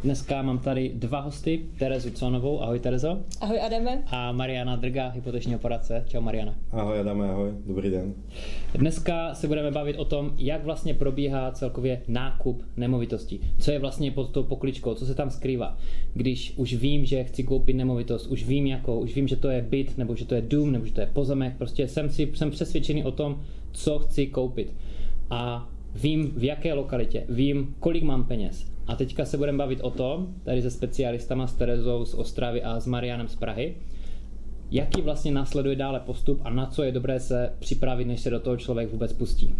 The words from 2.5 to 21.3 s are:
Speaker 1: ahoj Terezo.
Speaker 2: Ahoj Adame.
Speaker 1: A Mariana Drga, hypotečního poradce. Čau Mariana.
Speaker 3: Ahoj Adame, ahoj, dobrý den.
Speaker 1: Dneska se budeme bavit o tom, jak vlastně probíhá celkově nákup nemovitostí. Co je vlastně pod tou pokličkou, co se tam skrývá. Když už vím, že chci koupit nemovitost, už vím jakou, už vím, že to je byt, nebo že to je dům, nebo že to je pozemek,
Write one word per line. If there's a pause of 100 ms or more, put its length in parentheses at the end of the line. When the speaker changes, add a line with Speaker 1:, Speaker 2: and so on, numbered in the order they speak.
Speaker 1:
ahoj
Terezo. (220)
Speaker 2:
Ahoj
Adame.
Speaker 1:
A
Mariana
Drga,
hypotečního
poradce.
Čau
Mariana. (180)
Speaker 3:
Ahoj
Adame,
ahoj, (160)
dobrý
den. (600)
Speaker 1:
Dneska
se
budeme
bavit
o
tom,
jak
vlastně
probíhá
celkově
nákup (140)
nemovitostí. (180)
Co
je
vlastně
pod
tou
pokličkou,
co
se
tam
skrývá. (380)
Když
už
vím,
že
chci
koupit
nemovitost,
už
vím
jakou,
už
vím,
že
to
je
byt,
nebo
že
to
je
dům,
nebo
že
to
je
pozemek,